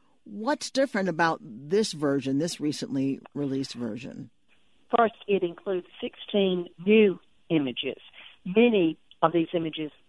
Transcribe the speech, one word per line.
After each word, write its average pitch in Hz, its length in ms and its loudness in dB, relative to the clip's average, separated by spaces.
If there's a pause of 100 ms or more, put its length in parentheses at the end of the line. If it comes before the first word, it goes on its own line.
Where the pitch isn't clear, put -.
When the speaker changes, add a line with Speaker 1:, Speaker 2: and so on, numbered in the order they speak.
(260)
Speaker 1:
What's 220 460 -6
different 220 380 0
about 165 320 0
this 147 500 -2
version, 139 460 -2
this 165 240 -2
recently 139 580 -4 (140)
released 135 400 -4
version? 113 560 -10 (680)
Speaker 2:
First, 226 180 2 (120)
it 190 160 0
includes 180 440 -6 (120)
sixteen 190 720 -2 (160)
new 208 340 6 (300)
images. 135 500 -2 (460)
Many 190 500 4 (260)
of 160 120 4
these 165 180 2
images 160 400 -4 (180)